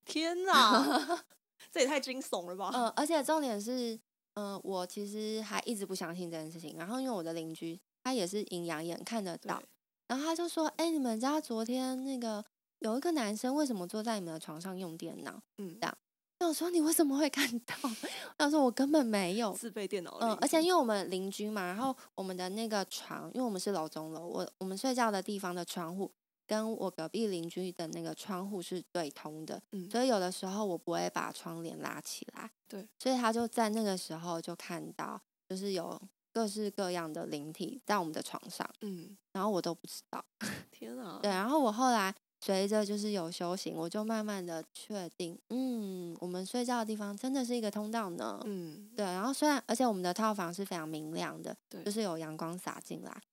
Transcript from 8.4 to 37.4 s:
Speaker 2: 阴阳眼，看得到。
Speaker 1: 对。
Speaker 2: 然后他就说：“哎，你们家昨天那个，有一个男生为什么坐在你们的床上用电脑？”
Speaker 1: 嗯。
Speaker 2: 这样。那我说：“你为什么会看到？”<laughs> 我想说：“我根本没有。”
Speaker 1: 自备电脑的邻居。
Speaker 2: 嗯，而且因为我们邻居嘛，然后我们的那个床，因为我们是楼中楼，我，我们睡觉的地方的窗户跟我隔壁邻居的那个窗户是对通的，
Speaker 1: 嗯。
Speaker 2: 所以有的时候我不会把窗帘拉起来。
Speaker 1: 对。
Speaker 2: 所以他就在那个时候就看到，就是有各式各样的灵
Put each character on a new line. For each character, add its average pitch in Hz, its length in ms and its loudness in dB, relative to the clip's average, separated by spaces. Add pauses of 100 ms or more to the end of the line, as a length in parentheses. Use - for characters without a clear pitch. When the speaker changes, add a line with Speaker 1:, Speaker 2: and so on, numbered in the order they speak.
Speaker 2:
阴 175 220 -4
阳 160 180 -2
眼， 170 220 -4
看 220 180 -2
得 170 140 -4
到。 185 200 -4
Speaker 1:
对。 - 80 -10 (440)
Speaker 2:
然 254 100 0
后 294 60 -2
他 330 100 2
就 339 140 0
说 320 180 2 (100)
：“哎， 330 140 4
你 311 80 4
们 240 180 2
家 269 220 2
昨 226 240 -2
天 254 400 -2
那 269 160 -2
个， 220 240 -2 (360)
有 220 180 2
一 - 20 0
个 339 140 2
男 220 220 2
生 254 200 0
为 302 100 4
什 254 80 2
么 180 140 -4
坐 214 160 -4
在 226 160 0
你 180 60 -4
们 165 80 -4
的 160 60 -6
床 156 200 -10
上 180 180 -6
用 170 200 -6
电 165 260 -8
脑？” 139 180 -8 (180)
Speaker 1:
嗯。 185 200 -8
Speaker 2:
这 196 80 0
样。 - 100 -2 (400)
那 349 120 4
我 311 40 4
说 320 160 0
：“你 349 120 6
为 302 100 6
什 330 160 8
么 269 100 4
会 294 120 6
看 277 180 2 (140)
到？” - 200 -8
<laughs> - 560 -6
我 302 60 6
想 294 80 6
说 311 100 8
：“我 254 80 10
根 277 220 4
本 302 120 10
没 202 340 4
有。” 220 180 2
Speaker 1:
自 226 160 -6
备 196 160 -4
电 185 160 0
脑 - 160 -8
的 233 80 4
邻 214 80 4
居。 214 40 -2
Speaker 2:
嗯， - 20 -
而 269 60 6
且 320 140 6
因 330 60 6
为 359 100 8
我 302 60 8
们 208 260 4
邻 190 220 0
居 208 180 -4
嘛， 208 160 0
然 180 120 -2
后 262 180 0 (180)
我 - 80 -6
们 185 140 -4
的 180 140 -2
那 220 180 -2
个 208 180 2
床， 156 480 -8
因 240 60 -2
为 - 20 2
我 247 80 2
们 190 100 0
是 202 120 0
楼 160 160 0
中 156 240 -8
楼， 160 160 -8
我， 180 200 -2 (120)
我 190 60 -4
们 190 120 -4
睡 262 160 0
觉 240 160 4
的 196 120 2
地 202 180 -2
方 180 160 -2
的 175 80 -2
窗 170 320 -6
户 190 160 -4 (340)
跟 220 280 0
我 190 180 -2
隔 160 160 -6
壁 220 200 0
邻 170 220 -2
居 185 220 -4
的 170 160 -6
那 165 140 -6
个 160 120 -4
窗 185 340 -6
户 202 140 -4
是 175 300 -4
对 165 180 0
通 156 360 -10
的， - 140 -6 (120)
Speaker 1:
嗯。 190 180 -6
Speaker 2:
所 226 140 2
以 262 60 4
有 220 100 6
的 180 100 2
时 190 160 -6
候 196 200 -2
我 180 120 0
不 160 140 -4
会 175 200 0
把 160 200 -2
窗 165 320 -10
帘 156 160 -8
拉 147 220 -6
起 - 320 -10
来。 - 180 -12 (160)
Speaker 1:
对。 202 180 -12 (140)
Speaker 2:
所 254 120 0
以 262 40 4
他 240 180 4
就 233 140 0
在 226 220 2
那 220 120 0
个 196 160 2
时 - 160 -8
候 165 260 -4
就 170 160 -6
看 165 360 -8
到， - 280 -6 (280)
就 185 80 -6
是 196 160 -2
有 175 280 -2 (340)
各 226 120 2
式 208 240 -2
各 190 220 -2
样 170 200 -2
的 165 160 -6
灵 151 260 -4